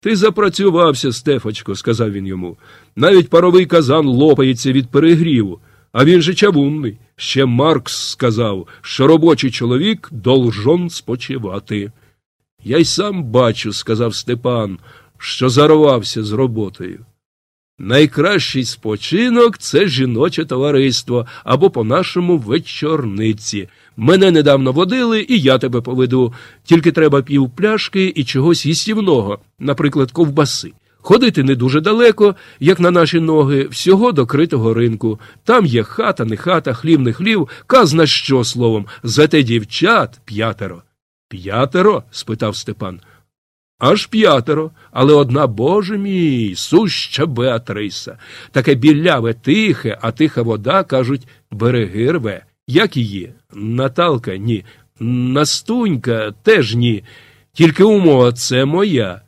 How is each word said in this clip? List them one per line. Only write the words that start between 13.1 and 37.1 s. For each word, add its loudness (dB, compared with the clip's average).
бачу», — 0
сказав -4
Степан, — -6
«що -4
зарвався 4
з -8
роботою». -6
Найкращий 0
спочинок — 0
це 0
жіноче -2
товариство, 0
або 2
по-нашому -2
вечорниці. -4
Мене 4
недавно 4
водили, -2
і 2
я 2
тебе -4
поведу. -2
Тільки 4
треба 2
пів 0
пляшки -2
і -2
чогось 0
їстівного, 0
наприклад, -2
ковбаси. -2
Ходити 2
не 2
дуже 0
далеко, 2
як 2
на 4
наші 2
ноги, 2
всього 2
до 0
критого 0
ринку. -2
Там 2
є 0
хата, -4
не -6
хата, -2
хлів, 0
не 0